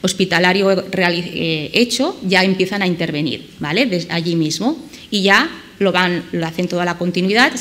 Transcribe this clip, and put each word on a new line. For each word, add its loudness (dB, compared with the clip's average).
hospitalario 2
reali-, -2
eh, -4
hecho, 0
ya 2
empiezan 0
a 0
intervenir, -2
¿vale? 0
Des-, -2
allí -2
mismo. 0
Y 0
ya 6
lo 2
van, 2
lo -2
hacen -2
toda -2
la -2
continuidad 2